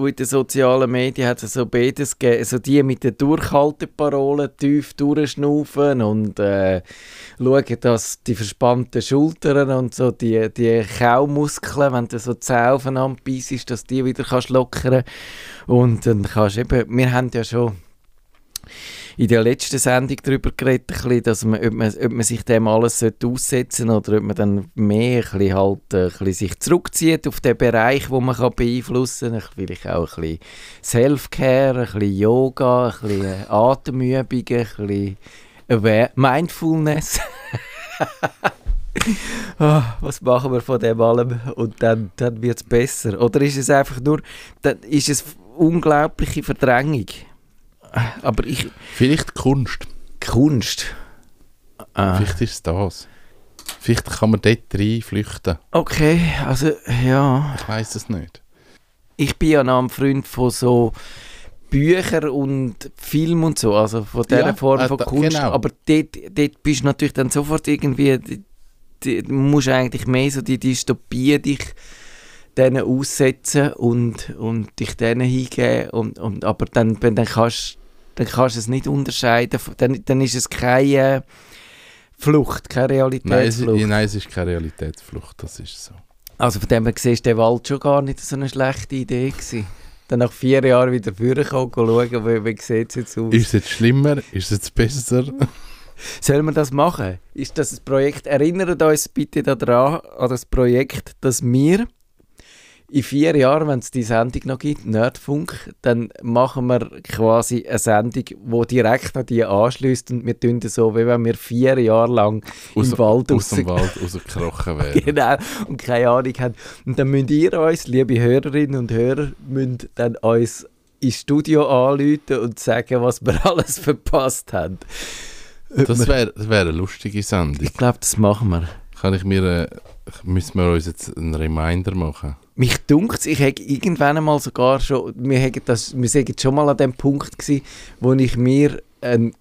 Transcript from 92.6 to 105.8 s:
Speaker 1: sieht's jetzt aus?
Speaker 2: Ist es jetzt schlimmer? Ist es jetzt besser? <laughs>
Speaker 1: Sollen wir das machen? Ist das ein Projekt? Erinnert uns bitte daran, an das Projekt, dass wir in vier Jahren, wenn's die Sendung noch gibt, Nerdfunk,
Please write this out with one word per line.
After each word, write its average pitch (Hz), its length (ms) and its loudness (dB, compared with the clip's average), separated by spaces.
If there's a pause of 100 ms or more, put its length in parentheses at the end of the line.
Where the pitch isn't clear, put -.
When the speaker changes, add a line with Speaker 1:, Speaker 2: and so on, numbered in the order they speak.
Speaker 1:
sieht's 113 340 -4
jetzt 123 240 -8
aus? 113 160 0
Speaker 2:
Ist 113 140 4
es - 40 -2
jetzt 104 180 0
schlimmer? 139 480 2 (140)
Ist 92 140 -6
es - 40 -10
jetzt - 240 -4
besser? 123 500 0 (480)
<laughs> - 480 -16
Speaker 1:
Sollen 143 240 2
wir 156 80 0
das 147 180 0
machen? 139 480 0 (160)
Ist - 240 -8
das 147 140 -4
ein - 120 -18
Projekt? 135 420 0
Erinnert 165 560 0
uns 156 260 2
bitte - 340 -2
daran, 127 580 2 (180)
an 127 120 0
das 127 160 -6
Projekt, 123 680 0 (100)
dass 131 200 0
wir 143 440 2 (1000)
in 139 140 0
vier 151 340 0
Jahren, 143 300 4
wenn's 135 240 -4
die 123 140 -4
Sendung 117 400 -2
noch 131 160 -6
gibt, 147 260 -6
Nerdfunk, 127 960 -4